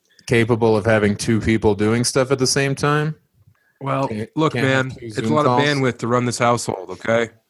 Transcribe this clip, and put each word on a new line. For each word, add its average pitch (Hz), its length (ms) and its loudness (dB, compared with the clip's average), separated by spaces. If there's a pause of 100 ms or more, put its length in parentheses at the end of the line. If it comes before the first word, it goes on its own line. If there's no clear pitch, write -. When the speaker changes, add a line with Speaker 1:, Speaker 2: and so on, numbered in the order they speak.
(260)
Speaker 1:
capable 113 500 2
of 98 80 -2
having 104 320 2
two 113 240 0
people 110 360 2
doing 110 280 0
stuff 127 280 0
at 127 80 0
the 131 80 2
same 139 260 0
time. 151 400 -2 (680)
Speaker 2:
Well, 135 280 -4
Speaker 1:
Can't, 110 260 -6
Speaker 2:
look, 151 200 0
Speaker 1:
can't 139 120 0
have 131 200 2
Speaker 2:
man, 127 100 -10
Speaker 1:
two 120 100 -16
Speaker 2:
it's 107 120 -6
a 113 60 -4
Speaker 1:
Zoom 113 100 0
Speaker 2:
lot 147 120 2
Speaker 1:
calls? 127 160 4
Speaker 2:
of 147 60 2
bandwidth 135 300 0
to 117 100 -4
run 123 160 0
this 117 140 -4
household, 113 520 -2
okay? 113 400 -2 (200)